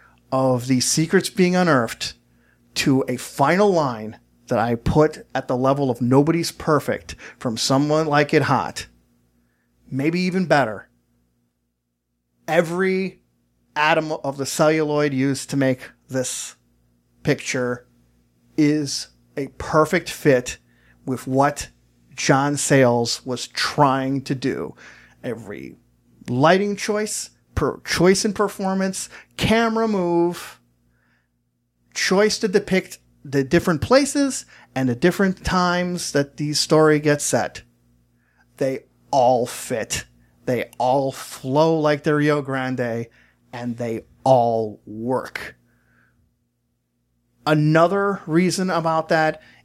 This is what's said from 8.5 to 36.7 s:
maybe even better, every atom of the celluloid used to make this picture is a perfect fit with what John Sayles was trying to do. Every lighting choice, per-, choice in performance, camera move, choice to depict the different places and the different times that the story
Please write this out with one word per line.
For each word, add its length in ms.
maybe 320
even 240
better, 440
every 760
atom 360
of 260
the 80
celluloid 680
used 360
to 80
make 320
this 480
picture 640
is 520
a 120
perfect 520
fit 480
with 220
what 420
John 400
Sayles 720
was 220
trying 760
to 120
do. 400
Every 520
lighting 460
choice, 560
per-, 260
choice 420
in 100
performance, 760
camera 520
move, 760
choice 460
to 80
depict 520
the 200
different 380
places 640
and 120
the 80
different 480
times 680
that 260
the 160
story 460